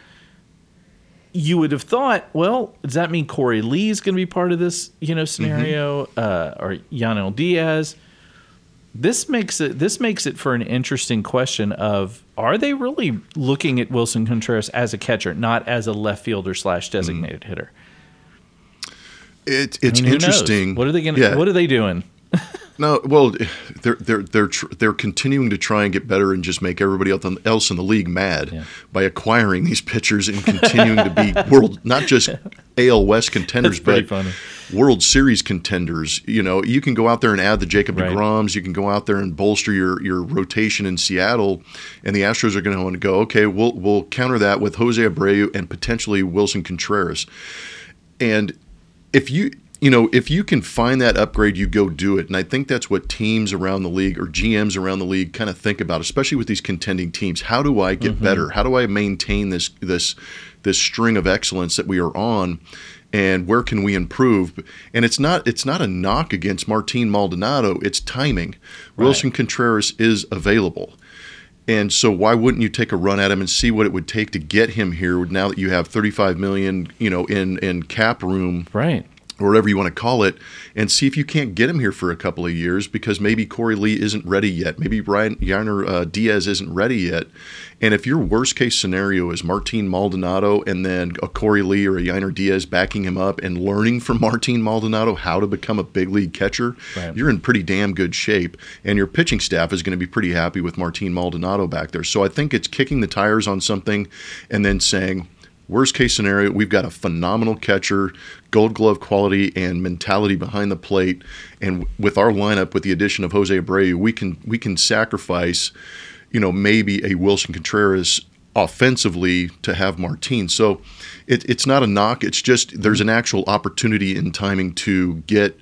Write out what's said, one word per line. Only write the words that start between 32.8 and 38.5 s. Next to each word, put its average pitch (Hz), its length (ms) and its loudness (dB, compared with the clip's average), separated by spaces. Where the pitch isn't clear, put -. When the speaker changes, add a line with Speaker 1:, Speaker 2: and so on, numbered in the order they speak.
Speaker 2:
L 107 160 6
West 110 260 4
contenders, 104 480 0
Speaker 1:
That's - 20 -18
pretty 101 200 4
Speaker 2:
but - 60 -8
Speaker 1:
funny. 92 60 -4
Speaker 2:
World 123 240 6
Series 135 380 4
contenders. 82 840 -4
You 107 160 0
know, 92 220 0
you 131 180 0
can 135 100 0
go 113 160 2
out 117 140 2
there 113 100 6
and 95 80 2
add 101 200 2
the 92 60 -2
Jacob 98 320 0
Speaker 1:
Right. 92 140 0
Speaker 2:
deGroms. 107 420 0